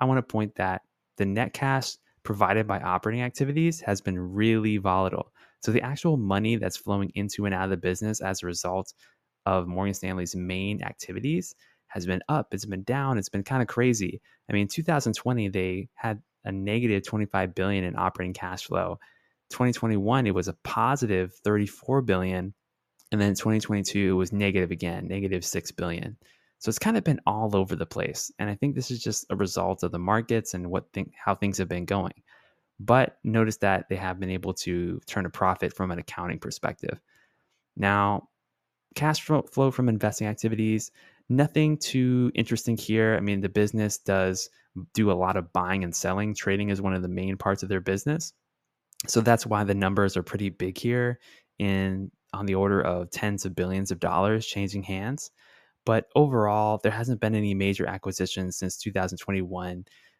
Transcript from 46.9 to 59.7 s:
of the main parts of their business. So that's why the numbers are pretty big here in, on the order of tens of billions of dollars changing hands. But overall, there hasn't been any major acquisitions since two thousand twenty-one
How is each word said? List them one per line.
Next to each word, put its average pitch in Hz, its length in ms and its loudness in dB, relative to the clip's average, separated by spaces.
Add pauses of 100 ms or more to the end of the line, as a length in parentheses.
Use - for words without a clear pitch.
of 92 80 0
the 90 60 -4
main 95 280 -2
parts 98 280 -2
of 95 60 -6
their 95 100 0
business. 120 540 -2 (760)
So 117 120 4
that's 117 260 4
why 104 180 2
the 101 100 2
numbers 98 420 2
are 90 60 0
pretty 101 280 -4
big 90 280 -6
here 120 400 0 (400)
in, 95 540 0 (200)
on 101 140 -6
the 98 80 2
order 98 260 4
of 90 300 -2
tens 101 340 -2
of 92 120 -4
billions 95 340 -2
of 85 80 -4
dollars 98 480 2
changing 98 380 -4
hands. 101 480 -6 (520)
But 110 300 2
overall, 107 640 4
there 107 120 2
hasn't 117 280 -2
been 110 140 2
any 104 200 2
major 98 340 2
acquisitions 92 680 -4
since 92 200 -4
two 107 160 -6
thousand 90 260 -2
twenty-one 90 640 -4 (360)